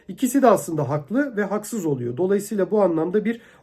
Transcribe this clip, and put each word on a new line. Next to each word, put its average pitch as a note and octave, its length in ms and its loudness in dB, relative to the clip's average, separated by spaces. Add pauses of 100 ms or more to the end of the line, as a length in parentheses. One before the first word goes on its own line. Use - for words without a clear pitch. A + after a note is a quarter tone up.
ikisi B3+ 340 0
de B3+ 60 6
aslında D#3+ 420 2
haklı G#3 480 -2
ve G#3 60 0
haksız G3+ 420 -6
oluyor. B2 320 -2
Dolayısıyla G3 540 0
bu G#3 100 4
anlamda F3+ 440 2
bir A#3 160 -2 (220)